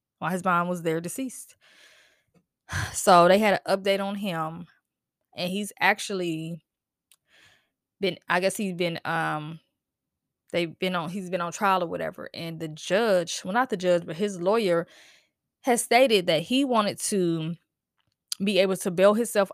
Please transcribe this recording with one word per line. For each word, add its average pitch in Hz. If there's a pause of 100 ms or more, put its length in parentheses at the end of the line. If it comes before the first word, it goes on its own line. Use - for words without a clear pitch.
(200)
while 165
his 185
mom 175
was 175
there 165
deceased. - (1120)
<sighs> -
So 175
they 190
had 208
an 190
update 196
on 196
him, 170 (680)
and 175
he's 202
actually 170 (1400)
been, 190 (100)
I 175
guess 190
he's 196
been, 170
um, 156 (920)
they've 170
been 185
on, 165
he's 185
been 175
on 170
trial 190
or 165
whatever, 170
and 165
the 160
judge, 180
well, 185
not 254
the 208
judge, 175
but 170
his 190
lawyer 180 (720)
has 240
stated 233
that 160
he 262
wanted 208
to 165 (880)
be 196
able 190
to 196
bail 190
himself 214